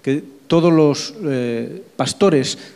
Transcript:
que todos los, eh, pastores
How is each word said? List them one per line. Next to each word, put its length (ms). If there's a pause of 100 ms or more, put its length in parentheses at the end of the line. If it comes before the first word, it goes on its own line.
que 220 (240)
todos 240
los, 420 (100)
eh, 600 (140)
pastores 600 (180)